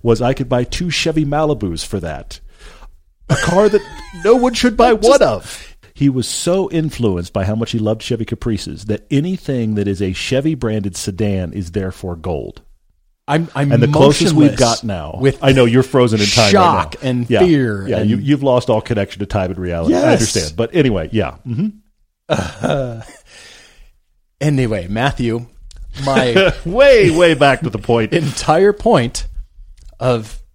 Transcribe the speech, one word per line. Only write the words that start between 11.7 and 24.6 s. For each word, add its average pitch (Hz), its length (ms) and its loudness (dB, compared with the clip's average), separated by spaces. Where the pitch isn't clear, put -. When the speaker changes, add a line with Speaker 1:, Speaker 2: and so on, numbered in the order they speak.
Speaker 1:
therefore 92 440 -8
gold. 78 460 -8
Speaker 2:
I'm, 160 280 0
I'm 139 160 0
Speaker 1:
And 139 120 4
the 143 40 4
closest 147 460 4
we've 151 180 4
Speaker 2:
motionless 120 80 -6
Speaker 1:
got - 20 -12
now, 85 380 -8
Speaker 2:
with 135 220 0
Speaker 1:
I 139 80 4
know 127 140 6
you're 120 180 4
frozen 123 360 2
in 104 60 2
time 107 200 2
right 101 60 4
Speaker 2:
shock 156 520 2
Speaker 1:
now. 135 60 -2
Speaker 2:
and 123 200 -4
Speaker 1:
Yeah. 117 120 2
Speaker 2:
fear 127 460 2
Speaker 1:
Yeah, 127 120 -2
Speaker 2:
and 107 100 0
Speaker 1:
you, 113 80 2
you've 143 240 0
lost 127 280 2
all 107 120 2
connection 101 380 -4
to 101 80 -4
time 92 240 -2
and 92 80 -8
reality. 85 340 -2
I - 60 0
Speaker 2:
Yes. - 140 2
Speaker 1:
understand. 90 440 -2
But 113 180 -4
anyway, 110 380 2
yeah. 80 220 -2
Mm-hmm. 123 200 -4
Speaker 2:
Uh, 135 760 -4
<laughs> - 720 -20
anyway, 127 460 0